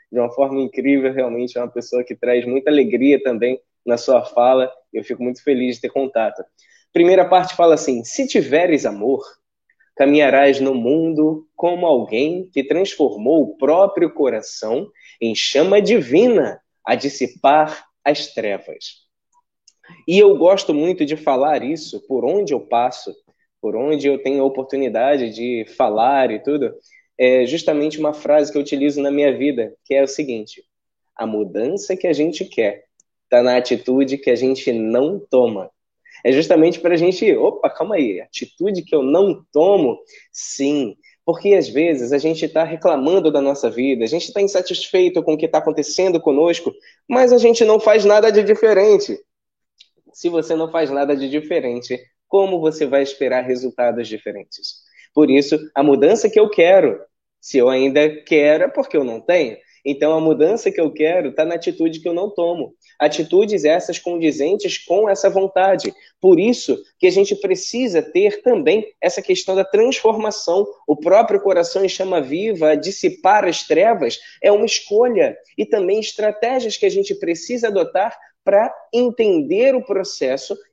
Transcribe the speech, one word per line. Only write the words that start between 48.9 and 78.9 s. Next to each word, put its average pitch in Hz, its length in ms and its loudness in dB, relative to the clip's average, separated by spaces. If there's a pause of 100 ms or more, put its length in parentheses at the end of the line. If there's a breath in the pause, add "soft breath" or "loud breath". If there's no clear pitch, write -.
Se - 160 -4
você 165 260 -2
não 160 160 -4
faz 160 180 0
nada 143 260 0
de 135 140 -6
diferente, 131 680 -6 (280)
como 190 320 0
você 156 260 -2
vai 139 180 0
esperar 127 420 -4
resultados 123 600 -4
diferentes? 104 760 -14 (340 soft breath)
Por 151 180 4
isso, 143 260 2 (160)
a 139 80 0
mudança 147 480 4
que - 80 0
eu 214 120 4
quero, 170 500 4 (400)
se - 180 -4
eu 123 120 4
ainda 135 400 2 (140)
quero, 156 420 2
é - 20 -6
porque - 300 -4
eu 143 80 0
não 113 160 -8
tenho. 156 340 0 (300 soft breath)
Então, 147 260 0
a 160 80 0
mudança 156 500 2
que 147 120 -4
eu 156 100 0
quero 156 400 -2
tá 156 140 0
na 170 100 -4
atitude 165 460 -4
que 170 80 -6
eu 175 40 -4
não 185 160 -6
tomo. 170 440 -6 (260 soft breath)
Atitudes 175 640 0
essas 160 340 0
condizentes 170 800 -2
com 202 300 0
essa 202 220 0
vontade. 190 640 0 (260 soft breath)
Por 185 180 6
isso 196 400 0 (220 loud breath)
que 185 80 4
a 180 40 6
gente 196 260 2
precisa 196 640 -2
ter 190 400 0
também 208 580 0
essa 175 220 -2
questão 185 340 -2
da 190 80 2
transformação. 214 1040 0 (180 loud breath)
O 147 120 0
próprio 196 420 2
coração 190 460 0
em - 20 -2
chama 185 320 -4
viva, 156 560 0
dissipar 190 680 0
as 170 200 -4
trevas, 165 540 2 (240 loud breath)
é 208 80 6
uma 208 140 2
escolha. 214 720 0 (200 soft breath)
E 208 80 -4
também 208 360 -2
estratégias 214 760 -4
que - 100 -2
a 196 40 2
gente 196 260 -2
precisa 196 540 -6
adotar 190 440 -2 (300 soft breath)
pra 202 300 2 (200)